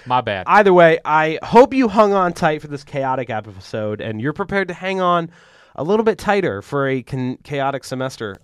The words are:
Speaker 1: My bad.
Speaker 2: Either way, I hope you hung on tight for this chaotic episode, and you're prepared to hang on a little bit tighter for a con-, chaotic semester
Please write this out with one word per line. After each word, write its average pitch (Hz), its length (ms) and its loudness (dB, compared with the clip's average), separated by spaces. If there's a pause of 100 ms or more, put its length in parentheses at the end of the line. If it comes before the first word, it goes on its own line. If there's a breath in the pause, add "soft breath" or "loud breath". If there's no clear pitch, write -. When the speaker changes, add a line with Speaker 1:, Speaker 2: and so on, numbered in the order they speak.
Speaker 1:
My 127 140 0
bad. 101 260 -2
Speaker 2:
Either 196 260 4
way, 170 320 6
I 156 380 0
hope 262 320 6
you 262 140 2
hung 202 240 2
on 180 200 2
tight 156 300 -2
for 151 60 -16
this 143 160 -12
chaotic 131 440 -4
episode, 107 720 -8
and 107 200 -8
you're 139 120 -4
prepared 196 360 -4
to 180 60 -10
hang 190 260 -6
on 175 300 0 (440 soft breath)
a - 80 -6
little 208 220 0
bit 214 140 0
tighter 175 440 -2
for 139 240 -4
a 131 160 -2
con-, 127 400 -6
chaotic 139 400 -6
semester 127 600 -8